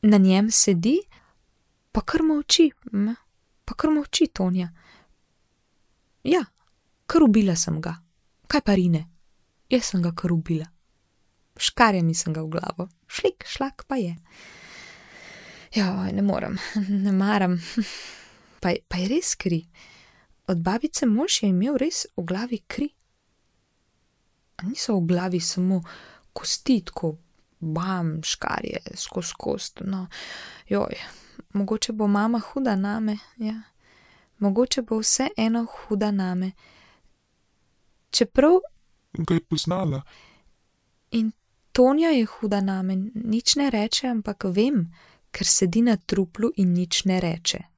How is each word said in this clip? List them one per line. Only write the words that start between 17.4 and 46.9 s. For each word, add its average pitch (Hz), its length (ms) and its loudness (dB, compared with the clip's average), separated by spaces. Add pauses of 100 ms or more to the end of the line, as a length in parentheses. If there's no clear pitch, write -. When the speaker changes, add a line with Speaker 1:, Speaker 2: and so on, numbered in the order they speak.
Speaker 1:
Pa 175 80 0
je, - 160 -2
pa - 100 -8
je 180 140 -4
res 330 240 -2
kri. 170 300 -2 (840)
Od 170 160 -2
babice 233 420 -2
mož 240 380 0
je 202 80 2
imel 226 260 2
res 302 280 -2 (120)
v 180 80 -6
glavi 214 420 -6
kri. 285 220 -6 (1700)
A 175 80 -8
niso 226 300 -4
v 175 140 0
glavi 180 280 0
samo 180 420 0 (520)
kosti, - 540 0
tako 160 300 -6 (420)
bam, 165 640 -4
škarje, - 580 -6 (140)
skozi - 420 -8
kost, - 460 -8
no. 190 240 -6 (600)
Joj, - 280 -2 (580)
mogoče 208 400 -2
bo 214 140 0
mama 214 320 2
huda 247 360 -2
name, 208 420 -2 (200)
ja. 220 240 -8 (800)
Mogoče 208 420 2
bo 220 220 -2
vseeno 233 640 0
huda 208 440 -2
name. 185 400 -2 (1600)
Čeprav 302 520 4 (520)
Speaker 2:
Ga 165 200 -2
je 165 100 2
poznala. 160 580 -2 (1120)
Speaker 1:
In 220 200 0 (400)
Tonja 285 380 4
je 254 160 4
huda 202 360 -2
name, 190 340 -2 (180)
nič 226 420 -2
ne 285 140 2
reče, 226 380 -2
ampak 214 440 -4
vem, 202 380 2 (420)
ker - 160 -4
sedi 190 340 4
na 240 160 4
truplu 196 600 -2
in 180 160 2
nič 175 320 -2